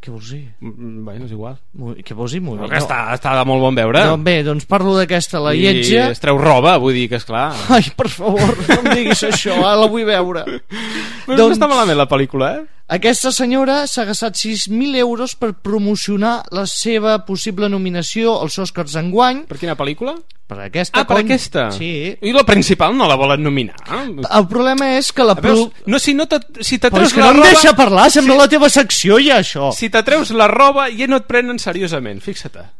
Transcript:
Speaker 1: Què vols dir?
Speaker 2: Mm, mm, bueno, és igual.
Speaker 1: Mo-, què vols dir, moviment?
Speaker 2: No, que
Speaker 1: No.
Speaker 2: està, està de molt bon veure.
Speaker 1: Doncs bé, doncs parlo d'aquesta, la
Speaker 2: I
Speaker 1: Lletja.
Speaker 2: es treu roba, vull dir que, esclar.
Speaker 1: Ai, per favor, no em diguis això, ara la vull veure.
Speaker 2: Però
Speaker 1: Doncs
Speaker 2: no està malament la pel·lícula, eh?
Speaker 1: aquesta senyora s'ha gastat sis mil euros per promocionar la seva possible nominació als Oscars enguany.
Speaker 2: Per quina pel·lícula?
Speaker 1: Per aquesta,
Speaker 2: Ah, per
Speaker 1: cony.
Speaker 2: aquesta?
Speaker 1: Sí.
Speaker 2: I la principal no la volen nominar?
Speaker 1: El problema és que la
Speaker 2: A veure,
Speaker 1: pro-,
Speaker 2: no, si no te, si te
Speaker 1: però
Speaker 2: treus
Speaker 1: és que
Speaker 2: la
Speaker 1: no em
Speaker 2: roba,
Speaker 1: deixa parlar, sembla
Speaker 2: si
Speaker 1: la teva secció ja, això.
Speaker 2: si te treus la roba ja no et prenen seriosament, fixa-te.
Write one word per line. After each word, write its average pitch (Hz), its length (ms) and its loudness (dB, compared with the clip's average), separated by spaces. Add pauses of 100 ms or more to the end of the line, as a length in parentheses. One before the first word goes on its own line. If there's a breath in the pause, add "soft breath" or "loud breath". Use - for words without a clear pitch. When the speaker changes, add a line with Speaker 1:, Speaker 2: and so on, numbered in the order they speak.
Speaker 1:
Què - 80 -16
vols 110 220 -14
dir? 139 280 -14
Speaker 2:
Mm, 123 100 -14
mm, 110 360 -14
bueno, 107 200 -12
és 113 60 -12
igual. 110 260 -12 (160)
Speaker 1:
Mo-, 123 220 -12
què 101 200 -14
vols 120 160 -6
dir, 180 100 -6
moviment? 113 220 -8
Speaker 2:
No, 101 60 -10
que 156 100 -2
Speaker 1:
No. 156 80 -4
Speaker 2:
està, 117 260 -4
està 135 240 -2
de 127 80 0
molt 131 160 0
bon 131 140 2
veure. 120 280 2
Speaker 1:
Doncs 156 200 0
bé, 170 200 0
doncs 147 220 -4
parlo 196 320 0
d'aquesta, 175 420 -2
la 147 140 0
Speaker 2:
I 156 80 0
Speaker 1:
Lletja. 196 480 2
Speaker 2:
es 240 100 -6
treu 143 200 2
roba, 147 400 6
vull 131 140 0
dir 123 140 -2
que, 117 100 -4
esclar. 120 360 -4 (160)
Speaker 1:
Ai, 233 140 6 (120)
per 240 140 -2
favor, 196 480 0 (100)
no 262 80 4 (140)
em 254 60 2
diguis 226 280 0
això, 214 300 -2 (100)
ara 208 140 4
la 220 100 4
vull 226 160 -2
veure. 180 400 -2
Speaker 2:
Però - 920 -8
Speaker 1:
Doncs 226 220 6
Speaker 2:
no 302 80 2
està - 20 2
malament 226 280 2
la 139 120 2
pel·lícula, 139 520 -2
eh? 311 40 -14 (220)
Speaker 1:
aquesta 233 440 0
senyora 269 560 0
s'ha 247 160 -4
gastat 214 320 -6
sis 214 340 -6
mil 254 260 -2
euros 247 400 -2
per 226 180 -6
promocionar 208 1000 -2
la 190 140 -6
seva 214 580 -2
possible 196 460 -4
nominació 190 720 -2
als 151 160 -6
Oscars 175 380 -8
enguany. 240 520 -2
Speaker 2:
Per 143 120 -14
quina 165 180 -6
pel·lícula? 151 380 -6 (300)
Speaker 1:
Per 101 140 -12
aquesta, 175 400 -4
Speaker 2:
Ah, 269 80 0
per 233 80 2
Speaker 1:
cony. 214 140 2
Speaker 2:
aquesta? 151 420 -2
Speaker 1:
Sí. 165 500 -8
Speaker 2:
I 214 120 -4
la 269 100 6
principal 196 540 2
no 226 100 2
la 143 80 4
volen 139 260 0
nominar? 139 340 -2 (120)
Speaker 1:
El 202 640 -2
problema 262 480 0
és 269 160 -4
que 269 100 2
la 220 80 6
Speaker 2:
A 185 80 4
veure, 220 300 2
Speaker 1:
pro-, - 160 -16
Speaker 2:
no, 240 120 0
si 285 160 0
no 302 140 -2
te, 302 120 0 (200)
si 226 180 -2
te 240 120 2
Speaker 1:
però 208 60 0
Speaker 2:
treus 311 120 6
Speaker 1:
és 247 60 2
que 262 80 4
Speaker 2:
la 262 60 8
Speaker 1:
no 262 40 8
em 277 60 8
Speaker 2:
roba, 302 100 10
Speaker 1:
deixa 311 260 8
parlar, 208 380 6
sembla 269 220 4
Speaker 2:
si 277 60 6
Speaker 1:
la 277 100 8
teva 294 200 4
secció 214 540 2
ja, 277 160 4
això. 139 340 -2
Speaker 2:
si 226 160 -4
te 220 140 2
treus 294 280 2
la 220 180 4
roba 277 420 4
ja 233 160 -4
no 269 80 2
et 262 100 0
prenen 240 320 -2
seriosament, 160 640 -6
fixa-te. - 440 -12 (140)